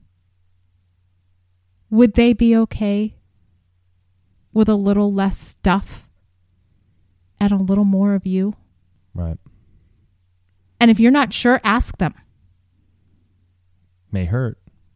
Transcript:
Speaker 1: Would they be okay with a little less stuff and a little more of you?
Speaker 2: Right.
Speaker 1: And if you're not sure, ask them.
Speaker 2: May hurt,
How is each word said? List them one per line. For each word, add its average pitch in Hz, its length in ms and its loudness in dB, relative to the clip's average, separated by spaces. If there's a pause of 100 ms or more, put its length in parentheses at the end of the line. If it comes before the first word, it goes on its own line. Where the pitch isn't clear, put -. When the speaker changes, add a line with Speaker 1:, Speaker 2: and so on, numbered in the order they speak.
(1900)
Speaker 1:
Would 214 240 4
they 240 200 2
be 233 220 2
okay 214 600 -2 (1400)
with 214 160 2
a 214 60 2
little 202 380 0
less 196 240 -2
stuff - 720 -6 (1300)
and 202 120 0
a 202 60 0
little 196 260 0
more 196 320 2
of 190 100 -4
you? 190 300 -2 (580)
Speaker 2:
Right. 85 240 -6 (1400)
Speaker 1:
And 233 100 6
if 220 100 4
you're 233 120 6
not 277 220 0
sure, 247 300 0
ask 220 340 -2
them. 170 160 -4 (2000)
Speaker 2:
May 92 140 -4
hurt, 117 320 -6 (380)